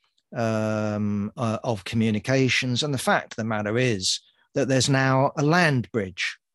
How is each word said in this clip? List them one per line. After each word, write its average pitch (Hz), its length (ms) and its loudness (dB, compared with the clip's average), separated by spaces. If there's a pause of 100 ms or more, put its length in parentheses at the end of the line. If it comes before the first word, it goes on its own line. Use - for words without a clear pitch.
(340)
um, 107 1040 -2
uh, 113 260 -2
of 117 220 -4
communications. 120 1000 0
And 147 100 -2
the 127 60 -2
fact - 360 0
of - 20 -20
the 110 80 -4
matter 107 340 -2
is 113 420 0 (340)
that 131 140 0
there's 131 200 2
now 135 480 2
a 151 60 -2
land 147 500 2
bridge, 95 460 -4 (160)